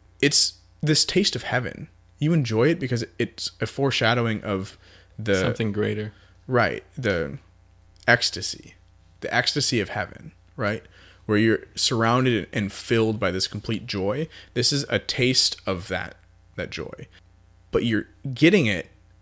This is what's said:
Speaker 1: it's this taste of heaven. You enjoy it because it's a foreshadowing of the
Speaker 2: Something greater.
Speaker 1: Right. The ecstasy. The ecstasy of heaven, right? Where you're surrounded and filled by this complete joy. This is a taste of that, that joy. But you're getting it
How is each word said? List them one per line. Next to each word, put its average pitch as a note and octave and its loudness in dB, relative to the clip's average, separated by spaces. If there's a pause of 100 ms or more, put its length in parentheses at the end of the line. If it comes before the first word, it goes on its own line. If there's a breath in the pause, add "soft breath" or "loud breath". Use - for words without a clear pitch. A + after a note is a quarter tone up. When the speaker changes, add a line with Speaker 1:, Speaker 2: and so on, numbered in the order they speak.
(200)
Speaker 1:
it's - 4 (280)
this D3+ 4
taste - 0
of - -8
heaven. - -4 (300)
You D3+ 2
enjoy B2 4
it E3+ 0
because B2 -2 (140)
it's - -6
a A2 -2
foreshadowing A#2+ 0
of G2 -4 (420 soft breath)
the A2 0
Speaker 2:
Something G#2+ 0
greater. G#2 -4 (340 soft breath)
Speaker 1:
Right. A2 0 (120)
The F#2 -2 (680)
ecstasy. - 0 (460)
The - -6
ecstasy B2+ 0
of F#2 -4
heaven, - -10 (240)
right? A2 -4 (440 soft breath)
Where G#2+ 4
you're A2 4 (100)
surrounded A#2 2
and G2+ -2
filled A2 0
by F#2+ 2
this F#2 -2
complete A2+ -8
joy. G#2 -2 (260 loud breath)
This B2 0
is C#3 -2
a G#2+ 0
taste - 0 (100)
of F#2+ -4
that, F2+ -6 (400)
that F2+ -6
joy. - -10 (640 soft breath)
But - 2
you're A2 0 (260)
getting D#3+ 4
it F#2+ -4 (340)